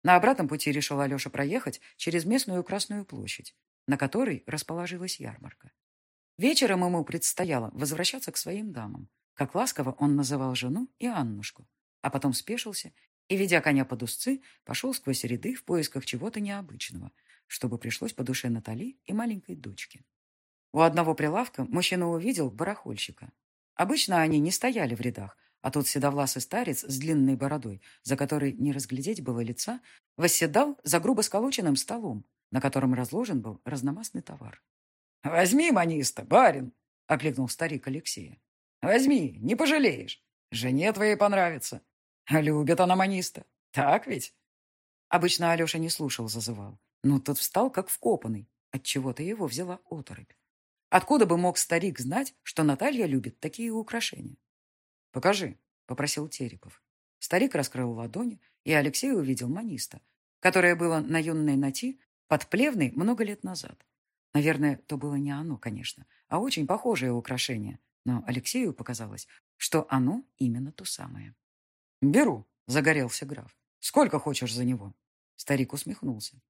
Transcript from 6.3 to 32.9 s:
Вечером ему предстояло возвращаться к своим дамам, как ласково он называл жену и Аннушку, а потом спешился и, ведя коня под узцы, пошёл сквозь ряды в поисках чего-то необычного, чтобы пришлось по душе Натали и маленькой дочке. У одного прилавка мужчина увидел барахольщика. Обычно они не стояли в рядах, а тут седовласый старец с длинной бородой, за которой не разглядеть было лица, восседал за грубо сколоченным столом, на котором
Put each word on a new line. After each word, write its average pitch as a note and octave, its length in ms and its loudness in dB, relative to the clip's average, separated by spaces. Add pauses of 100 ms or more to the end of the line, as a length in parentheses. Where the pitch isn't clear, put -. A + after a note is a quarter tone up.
Вечером G3+ 440 4
ему F3 220 0
предстояло D#3 680 -2
возвращаться D#3+ 580 -4
к - 60 -6
своим G3+ 360 -6
дамам, G2+ 360 -10 (260)
как - 180 -4
ласково C#3 460 -2
он C#3+ 160 6
называл C3 400 0
жену E3 420 -2
и A#3 80 -8
Аннушку, A#2+ 600 -4 (340)
а C#3 80 -4
потом C3+ 240 0
спешился G#3 600 -6 (380)
и, G3 60 2
ведя F3 240 4
коня C#3 240 4
под A#2 180 -6
узцы, C4 380 -4 (240)
пошёл - 280 -4
сквозь - 300 -2
ряды B2 320 -4
в - 80 -16
поисках E3 420 -2
чего-то G3+ 360 -6
необычного, F#3+ 720 -8 (340)
чтобы A#2+ 300 -4
пришлось A#2 340 -6
по - 120 -8
душе B2+ 260 -2
Натали A#2 560 -6
и - 80 -6
маленькой G#3+ 420 -4
дочке. - 480 -16 (720)
У D3+ 80 4
одного D#3+ 340 4
прилавка E3 480 -2
мужчина F3+ 460 0
увидел E3+ 420 -2
барахольщика. C#3 800 -8 (440)
Обычно F#3+ 460 2
они D#3+ 180 4
не E3 120 4
стояли F#3+ 440 0
в - 40 -10
рядах, G2 380 -6 (240)
а A#2 100 -2
тут C#3+ 160 0
седовласый C#3 540 0
старец G3 420 -4
с C3+ 140 -6
длинной C#3 400 4
бородой, B2+ 440 -4 (220)
за D3 140 0
которой C#3+ 340 0
не C#3 220 0
разглядеть C#3 500 -4
было A#2+ 160 -2
лица, A#2+ 400 -6 (380)
восседал F3 680 2
за E3 160 2
грубо G#3+ 220 2
сколоченным G3+ 560 0
столом, F#3+ 480 -6 (260)
на C3 80 0
котором C3+ 340 2